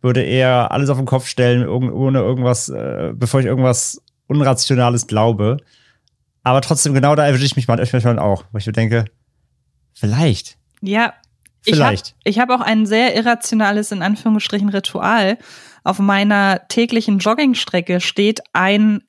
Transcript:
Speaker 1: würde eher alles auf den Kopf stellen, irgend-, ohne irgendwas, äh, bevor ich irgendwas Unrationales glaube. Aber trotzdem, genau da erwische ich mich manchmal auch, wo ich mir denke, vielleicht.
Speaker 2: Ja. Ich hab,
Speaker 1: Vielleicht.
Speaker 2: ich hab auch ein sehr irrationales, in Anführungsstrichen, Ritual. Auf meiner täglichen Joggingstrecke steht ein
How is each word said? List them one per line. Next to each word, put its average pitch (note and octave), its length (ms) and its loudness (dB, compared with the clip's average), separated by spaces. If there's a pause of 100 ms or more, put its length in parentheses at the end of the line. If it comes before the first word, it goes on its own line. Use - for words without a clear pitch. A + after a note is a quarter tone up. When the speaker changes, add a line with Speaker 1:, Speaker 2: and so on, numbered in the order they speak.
Speaker 1:
würde B2 220 2
eher B2 500 2
alles C#3 160 0
auf C#3 80 0
den C3 100 -4
Kopf B2+ 200 0
stellen, B2 360 2
irgend-, A#2+ 300 -2
ohne C3+ 280 0
irgendwas, B2 500 0
äh, B1 440 -6
bevor B2 260 0
ich B2 60 0
irgendwas B2+ 540 0 (280)
Unrationales B2 800 0
glaube. A2 520 0 (840)
Aber C3 200 2
trotzdem, C#3+ 320 -2
genau C#3 200 2
da D3 120 2
erwische C3+ 180 2
ich C#3 120 -2
mich B2 120 -4
manchmal A#2+ 500 0
auch, G2 340 -2
wo A2 60 -8
ich G2 80 -8
mir A2+ 60 -6
denke, A2+ 320 0 (920)
vielleicht. A#2 600 -2 (240)
Speaker 2:
Ja. G#3 320 -2 (540)
Ich D3+ 140 2
hab, C3+ 80 4
Speaker 1:
Vielleicht. - 260 -4 (100)
Speaker 2:
ich G3+ 140 0
hab B3 120 0
auch B3 100 0
ein A3 240 0
sehr A3 320 0
irrationales, A3 760 -2
in F#3+ 120 -6
Anführungsstrichen, G#3 680 0
Ritual. G3+ 680 0 (440)
Auf G3 160 -2
meiner G3 680 2
täglichen A3+ 520 0
Joggingstrecke G3+ 840 0
steht G#3 380 0 (120)
ein G#3 560 2